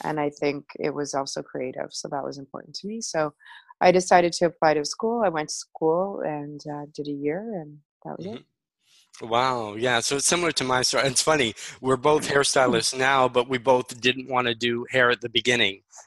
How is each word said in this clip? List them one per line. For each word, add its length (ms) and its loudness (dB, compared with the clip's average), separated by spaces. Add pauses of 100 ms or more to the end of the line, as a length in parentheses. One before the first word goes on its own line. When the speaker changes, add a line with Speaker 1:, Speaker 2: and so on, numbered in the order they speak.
Speaker 1:
And 160 -4
I 100 0
think 340 -4 (140)
it 160 -2
was 200 -6
also 280 -4
creative, 500 -8
so 200 -12
that 100 -6
was 160 -10
important 380 -16
to 100 -12
me. 140 -8
So 340 -4 (460)
I 100 8
decided 440 4
to 120 2
apply 280 2
to 100 0
school. 400 -4
I 40 2
went 200 -2
to 80 -10
school 640 -2
and, 400 -6 (120)
uh, 220 -10
did 140 -8
a 40 -6
year, 280 -4 (200)
and 200 -16 (240)
that 120 -12
was 100 -12
it. 80 -10
Speaker 2:
Mm-hmm. 100 -16 (760)
Wow, 540 0
yeah, 240 0
so 180 -2
it's 100 -2
similar 260 2
to 100 -4
my 200 2
story. 260 0
It's 140 0
funny, 300 2 (280)
we're 160 2
both 320 2
Speaker 1:
Mm. 60 -2
Speaker 2:
hairstylists 600 4
now, 320 4
but 200 0
we 100 -2
both 420 2
didn't 280 0
wanna 260 0
do 360 -2
hair 200 6
at 120 0
the 60 -8
beginning. 540 0 (240)